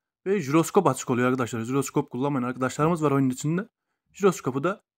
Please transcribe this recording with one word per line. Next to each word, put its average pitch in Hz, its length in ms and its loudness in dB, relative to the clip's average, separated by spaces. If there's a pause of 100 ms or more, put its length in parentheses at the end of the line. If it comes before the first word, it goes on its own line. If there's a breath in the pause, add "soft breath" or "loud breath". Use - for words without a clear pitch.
(260)
Ve 196 160 0
jiroskop 160 460 2
açık - 220 0
oluyor 123 180 2
arkadaşlar. 127 340 -2
Jiroskop 135 480 -2
kullanmayan 135 340 -2
arkadaşlarımız 131 600 0
var 143 80 2
oyunun 139 180 2
içinde. 165 400 -4 (440)
Jiroskopu 143 500 0
da 190 200 -4 (140)